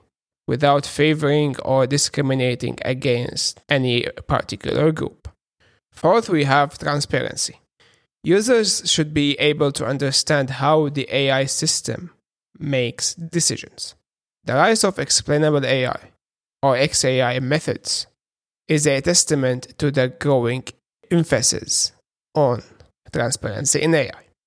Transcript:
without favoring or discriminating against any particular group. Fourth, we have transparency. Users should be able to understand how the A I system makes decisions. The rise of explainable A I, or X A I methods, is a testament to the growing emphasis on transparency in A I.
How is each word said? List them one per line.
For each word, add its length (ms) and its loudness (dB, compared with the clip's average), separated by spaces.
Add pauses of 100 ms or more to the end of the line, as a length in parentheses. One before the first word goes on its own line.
(480)
without 400 2
favoring 720 2
or 260 2
discriminating 1000 -2
against 840 -4
any 380 0 (180)
particular 640 0
group. 360 -6 (640)
Fourth, 380 2
we 160 2
have 340 2
transparency. 800 -4 (640)
Users 680 2
should 240 0
be 240 2
able 360 2
to 120 -6
understand 640 0
how 400 2
the 220 -6
A 180 2
I 160 2
system 640 -4 (480)
makes 560 -2
decisions. 800 -4 (540)
The 60 -2
rise 300 4
of 160 0
explainable 640 0
A 220 0
I, 240 -8 (500)
or 160 2
X 260 0
A 160 2
I 200 0
methods, 640 -4 (640)
is 180 2
a 160 2
testament 800 0
to 100 0
the 200 0
growing 540 0 (460)
emphasis 840 0 (420)
on 260 2 (500)
transparency 720 -2
in 140 2
A 140 0
I. 120 -18 (240)